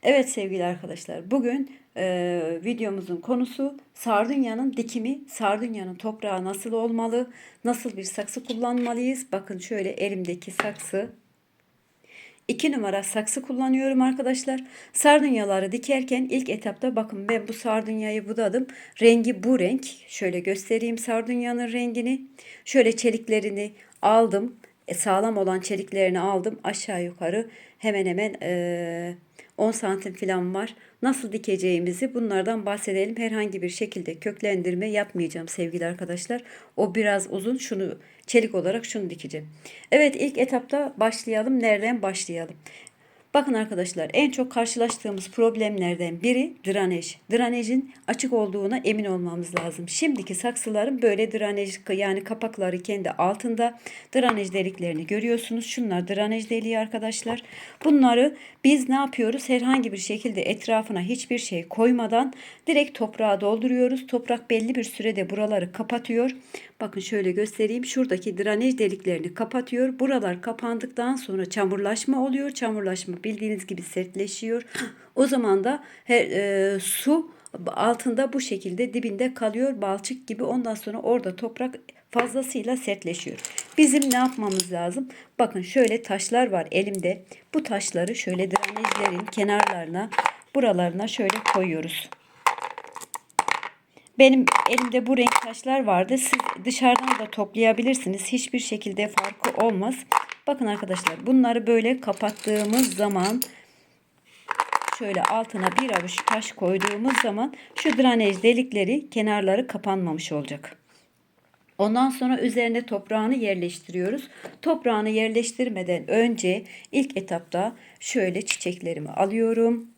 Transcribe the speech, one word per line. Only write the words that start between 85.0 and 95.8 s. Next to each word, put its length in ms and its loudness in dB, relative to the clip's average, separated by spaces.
Bakın 240 2
şöyle 400 2
taşlar 480 0
var 200 0
elimde. 520 -2
Bu 80 0
taşları 520 -4
şöyle 360 -2
drenajlerin 760 -2
kenarlarına, 840 0
buralarına 540 2
şöyle 280 -2
koyuyoruz. 560 -2
Benim 260 10
elimde 360 2
bu 100 4
renk 260 4
taşlar 420 -2